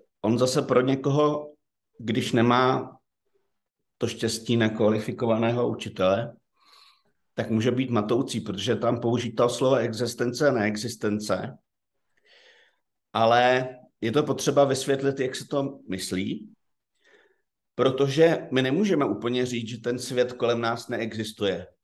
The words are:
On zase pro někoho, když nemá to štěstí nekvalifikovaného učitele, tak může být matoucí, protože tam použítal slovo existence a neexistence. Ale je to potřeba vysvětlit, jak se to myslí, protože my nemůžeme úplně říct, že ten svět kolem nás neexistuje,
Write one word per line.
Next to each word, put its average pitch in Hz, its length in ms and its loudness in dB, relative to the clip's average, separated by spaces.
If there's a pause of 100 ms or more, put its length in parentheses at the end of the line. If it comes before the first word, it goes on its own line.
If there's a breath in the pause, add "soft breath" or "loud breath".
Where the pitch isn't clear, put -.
(200)
On 113 180 2
zase 127 240 2
pro 127 180 4
někoho, 139 760 0 (440)
když 113 340 -2
nemá 127 680 2 (1000)
to 117 100 -2
štěstí 117 480 -2
nekvalifikovaného 113 1120 0
učitele, 101 680 -2 (1000 soft breath)
tak 117 160 -4
může 110 200 2
být 127 200 -2
matoucí, 120 500 -2
protože 101 360 -4
tam 117 240 0
použítal 120 500 0
slovo 131 260 2
existence 120 720 -2
a 135 40 2
neexistence. 107 1040 -4 (1500 soft breath)
Ale 120 560 4 (320)
je 113 120 -2
to 147 100 2
potřeba 139 420 2
vysvětlit, 135 560 0
jak 127 160 -4
se - 100 -10
to 139 320 -4 (100)
myslí, 95 680 -6 (1200 soft breath)
protože 135 800 2
my 127 100 2
nemůžeme 156 420 2
úplně 120 420 -2
říct, 117 220 -6
že 117 100 -12
ten 120 200 -4
svět 123 340 -2
kolem 117 280 -2
nás 117 280 -4
neexistuje, 107 800 -4 (180)